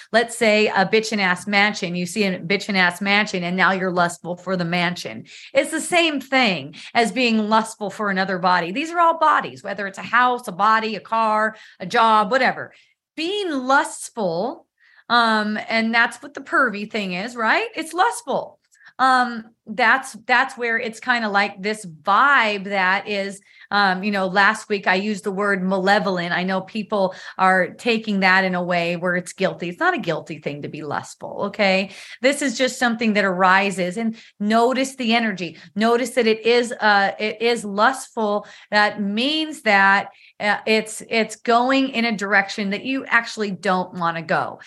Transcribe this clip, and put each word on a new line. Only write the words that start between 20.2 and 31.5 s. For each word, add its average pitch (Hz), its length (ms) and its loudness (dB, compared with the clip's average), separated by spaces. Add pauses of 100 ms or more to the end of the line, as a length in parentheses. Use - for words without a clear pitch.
that's 254 320 0
where 233 200 -2
it's 220 220 -8
kinda 240 300 -2
like 202 320 0
this 214 240 -4
vibe 208 800 2
that 196 420 0
is, 202 320 -6 (320)
um, 190 320 2
you 208 80 0
know, 190 160 0
last 202 400 2
week 202 200 -4
I 185 80 4
used 202 280 -2
the 208 80 -4
word 196 320 0
malevolent. 185 720 0
I 175 100 -2
know 190 180 -2
people 190 540 -2 (220)
are 185 320 4
taking 220 500 -2
that 190 240 4
in 185 120 0
a 180 80 -2
way 175 340 -2
where 175 180 -2
it's 180 160 -4
guilty. 170 380 -2
It's 180 100 -8
not 359 160 2
a 277 40 -4
guilty 202 400 -6
thing 147 240 -8
to 151 40 -8
be 147 160 -12
lustful, - 640 -8
okay? 196 460 0 (300)